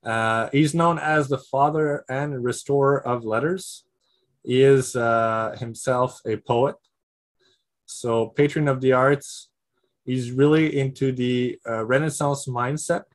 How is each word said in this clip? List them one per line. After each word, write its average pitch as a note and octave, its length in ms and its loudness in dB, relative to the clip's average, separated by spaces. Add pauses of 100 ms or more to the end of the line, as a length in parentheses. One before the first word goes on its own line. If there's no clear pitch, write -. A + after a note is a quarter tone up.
Uh, A2+ 480 0
he's D3 220 2
known E3 240 2
as D3+ 320 0
the C#3 80 0
father D3 720 0
and C3+ 340 -4
restorer C#3 640 0
of A#2+ 160 -4
letters. C3 600 -4 (580)
He B2+ 200 2
is, C3+ 320 4
uh, A2+ 640 0
himself B2 680 -4
a A2+ 100 -2
poet. B2+ 400 0 (1080)
So A2+ 420 -2
patron D3 400 0
of C3+ 140 0
the C3 100 4
arts. C3+ 580 0 (540)
He's B2+ 280 -4
really D3 460 4
into C3+ 360 -2
the, B2 520 -2
uh, A2 200 -4
Renaissance C#3+ 640 -2
mindset. C3 560 -4 (120)